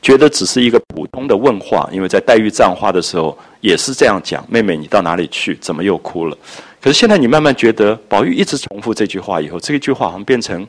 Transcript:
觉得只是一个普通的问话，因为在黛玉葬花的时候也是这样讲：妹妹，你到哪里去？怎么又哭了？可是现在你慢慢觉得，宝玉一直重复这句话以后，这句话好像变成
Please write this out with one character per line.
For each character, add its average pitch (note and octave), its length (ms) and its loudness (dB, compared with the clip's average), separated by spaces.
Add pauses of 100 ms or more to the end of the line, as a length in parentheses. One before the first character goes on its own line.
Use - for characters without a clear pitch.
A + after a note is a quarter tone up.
觉 C3+ 160 6
得 C#3+ 120 6
只 C#3+ 180 0
是 B2+ 160 -2
一 B2 80 2
个 A#2 180 4
普 - 200 -10
通 B2+ 180 -10
的 B2 100 2
问 A#2 240 2
话， D#2 320 -2
因 F#2+ 80 -6
为 F#2+ 80 -2
在 F#2+ 120 2
黛 A#2 160 2
玉 A2 140 2
葬 G2+ 240 2
花 G2 180 -2
的 F2+ 100 2
时 - 140 -6
候 D#2+ 200 -2 (240)
也 A#2 160 2
是 C3 160 -4
这 C3+ 140 2
样 G2+ 160 2
讲： D2+ 260 -8
妹 A#2 140 0
妹， G2+ 140 0
你 D2+ 100 -10
到 G#2 160 0
哪 E2+ 140 -2
里 F2 120 -2
去？ - 320 -6
怎 - 140 -8
么 D#2 80 -6
又 F#2 160 0
哭 E2 280 -6
了？ D2+ 120 -6 (420)
可 C3+ 120 2
是 - 60 2
现 A#3+ 100 2
在 G#3 100 4
你 C#3 80 2
慢 C#3+ 160 4
慢 D3 140 4
觉 A#2 160 2
得， G#2+ 220 2 (140)
宝 G#2 160 2
玉 - 100 0
一 G3 100 0
直 - 120 -4
重 G2+ 240 -10
复 A2 140 -4
这 G#2+ 120 -2
句 F#2+ 120 -6
话 F#2 220 -4
以 D2+ 80 -4
后， D#2+ 100 -10
这 D3 200 -4
句 C#3 120 -4
话 C3 160 0
好 F2 60 -2
像 G2 120 -12
变 B2 160 0
成 G2 280 -8